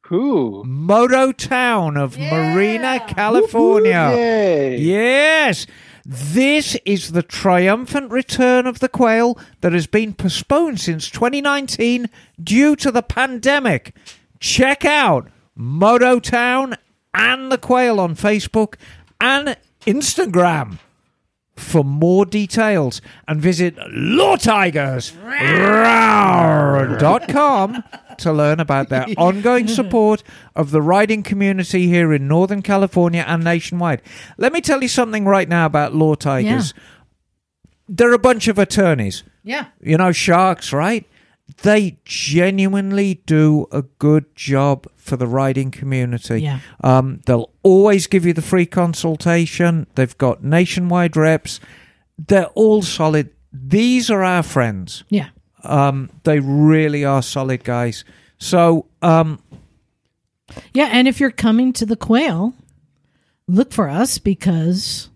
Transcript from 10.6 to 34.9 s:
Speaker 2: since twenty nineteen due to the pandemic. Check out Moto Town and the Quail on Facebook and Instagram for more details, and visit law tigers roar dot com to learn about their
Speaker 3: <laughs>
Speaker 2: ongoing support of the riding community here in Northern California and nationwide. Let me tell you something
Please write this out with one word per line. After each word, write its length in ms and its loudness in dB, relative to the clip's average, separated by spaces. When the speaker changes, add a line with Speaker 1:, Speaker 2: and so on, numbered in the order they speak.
Speaker 2:
since 280 -6
twenty 320 -4
nineteen 680 -2
due 340 2
to 140 -4
the 120 0
pandemic. 920 -2
Check 440 0
out 440 2
Moto 680 2
Town 540 -2
and 380 -2
the 60 -2
Quail 420 0
on 160 -2
Facebook 580 -2
and 360 -2
Instagram 920 0
for 280 0
more 420 2
details, 760 -2
and 120 -4
visit 380 0
law 440 2
tigers 760 0
roar 1800 2
dot 300 2
com 540 0
to 140 -2
learn 280 2
about 280 -2
their 240 -2
Speaker 3:
<laughs> 40 -6
Speaker 2:
ongoing 520 2
support 540 0
of 160 -2
the 100 2
riding 400 2
community 640 0
here 260 2
in 160 0
Northern 340 0
California 640 0
and 180 -4
nationwide. 580 -4
Let 160 0
me 80 -2
tell 220 0
you 60 -4
something 360 -2